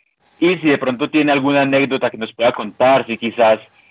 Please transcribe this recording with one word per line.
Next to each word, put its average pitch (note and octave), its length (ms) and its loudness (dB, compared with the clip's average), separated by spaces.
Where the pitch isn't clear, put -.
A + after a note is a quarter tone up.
y F3 160 2
si D#3 120 -2
de C#3 100 2
pronto B2+ 300 -4
tiene D3 240 2
alguna C#3 300 2
anécdota C3+ 480 0
que G#2+ 80 -16
nos A2 140 -8
pueda A#2+ 200 0
contar, A#2+ 540 0
si A2+ 100 -6
quizás A2 440 0